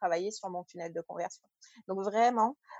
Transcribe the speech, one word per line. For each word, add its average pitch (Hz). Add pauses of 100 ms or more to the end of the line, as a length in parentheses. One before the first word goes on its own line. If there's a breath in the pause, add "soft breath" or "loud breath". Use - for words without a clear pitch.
travailler 180
sur 202
mon 180
tunnel 170
de 170
conversion. 175 (440 soft breath)
Donc 196
vraiment, 226 (240 loud breath)